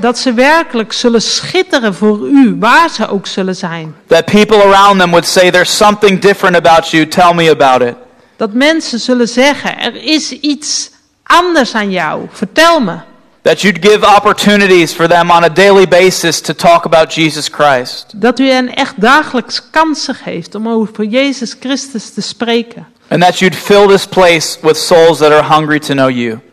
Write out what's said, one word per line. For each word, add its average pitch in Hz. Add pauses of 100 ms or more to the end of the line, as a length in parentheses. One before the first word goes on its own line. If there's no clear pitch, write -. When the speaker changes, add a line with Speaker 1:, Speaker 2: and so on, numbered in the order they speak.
Speaker 1:
dat 240
ze 262
werkelijk 269
zullen 233
schitteren 277
voor 214
u, 262
waar 277
ze 220
ook 196
zullen 185
zijn. 165 (120)
Speaker 2:
That 165
people 208
around 196
them 180
would 170
say, 185
"There's 175
something 202
different 190
about 165
you. 156
Tell 175
me 165
about 135
it." 120 (420)
Speaker 1:
Dat 208
mensen 277
zullen 247
zeggen, 262
"Er - (100)
is 302
iets - (320)
anders 330
aan 208
jou. 160
Vertel 320
me." 170 (460)
Speaker 2:
That 160
you'd 180
give 208
opportunities 202
for 165
them 170
on 170
a 170
daily 190
basis 175
to 160
talk 170
about 160
Jesus 151
Christ. 135
Speaker 1:
Dat 226
u 269
hen 254
echt -
dagelijks 262
kansen 311
geeft 180
om 226
over 220
Jezus 247
Christus 254
te -
spreken. 233 (220)
Speaker 2:
And 165
that 180
you'd 175
fill 202
this 196
place 170
with 156
souls 165
that 151
are 147
hungry 151
to 143
know 135
you. 120 (120)